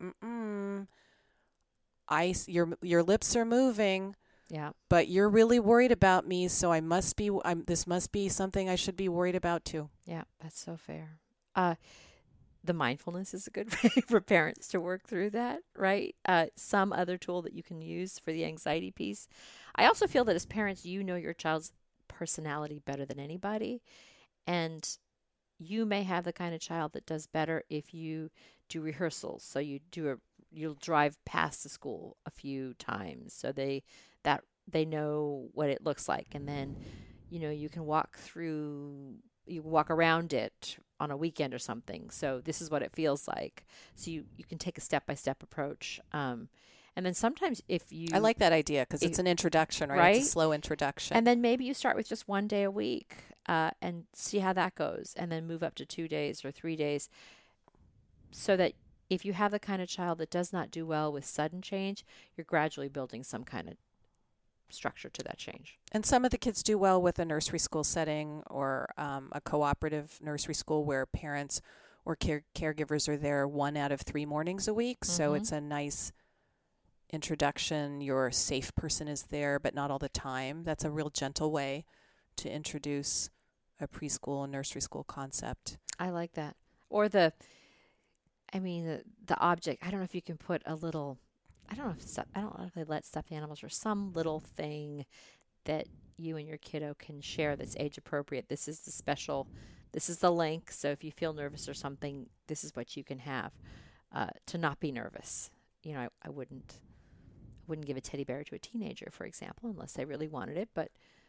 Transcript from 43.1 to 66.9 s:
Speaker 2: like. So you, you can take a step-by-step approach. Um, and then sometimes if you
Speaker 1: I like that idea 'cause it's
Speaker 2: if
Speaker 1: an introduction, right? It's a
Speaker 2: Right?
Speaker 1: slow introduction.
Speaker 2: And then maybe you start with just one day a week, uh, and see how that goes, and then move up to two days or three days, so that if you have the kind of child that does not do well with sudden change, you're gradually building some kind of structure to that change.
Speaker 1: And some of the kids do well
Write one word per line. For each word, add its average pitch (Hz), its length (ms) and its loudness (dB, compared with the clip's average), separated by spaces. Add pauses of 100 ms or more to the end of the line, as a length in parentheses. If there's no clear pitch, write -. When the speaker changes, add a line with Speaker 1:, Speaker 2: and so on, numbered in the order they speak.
Speaker 2:
like. - 380 -6 (300)
So - 160 -8
you, 156 140 -6 (120)
you - 80 -14
can 165 120 -10
take - 200 -6
a - 40 -10
step-by-step - 640 -2
approach. - 560 -6 (120)
Um, 127 360 -4 (480)
and 185 100 -2
then 180 80 0
sometimes 285 540 0
if 175 220 0
you 165 240 -6
Speaker 1:
I 185 60 6
like 220 200 4
that 180 120 8
idea 147 340 4
'cause 147 160 -2
it's 170 160 2
Speaker 2:
if - 20 2
Speaker 1:
an 185 80 2
introduction, 160 640 4
right? 170 200 8
It's 208 80 8
a 262 40 4
Speaker 2:
Right? 285 80 4
Speaker 1:
slow 160 220 4
introduction. 147 640 0
Speaker 2:
And 226 80 6
then 240 160 8
maybe 247 240 4
you 262 80 -2
start - 220 0
with 220 120 -4
just - 200 -8
one 202 200 0
day 208 160 2
a 196 80 0
week, - 440 -4 (320)
uh, 160 240 4 (100)
and 170 320 -6
see - 260 -2
how 190 140 2
that 185 220 0
goes, - 420 -4
and 170 140 -2
then 165 160 -4
move 165 160 -4
up 165 120 -2
to 139 100 -10
two 165 240 -6
days 147 360 -2
or 139 60 -8
three 165 240 -4
days, 147 340 0 (1200)
so - 260 2
that 180 160 4 (360)
if 185 160 0
you 196 80 -2
have 202 180 2
the 208 80 0
kind 196 220 -4
of 180 80 -6
child 175 300 -2
that 160 100 -4
does 175 240 -2
not 175 160 -2
do 165 160 -6
well 151 260 0
with 143 140 -6
sudden 156 360 -2
change, 196 440 -4 (300)
you're 165 100 -10
gradually 151 440 0
building 131 340 -8
some 113 220 -6
kind 85 240 -8
of - 60 -14 (920)
structure - 400 -8
to - 140 -12
that - 140 -8
change. - 420 -16 (140)
Speaker 1:
And 214 120 2
some 247 180 8
of 254 80 6
the 247 60 2
kids 240 240 0
do 214 160 4
well 185 240 8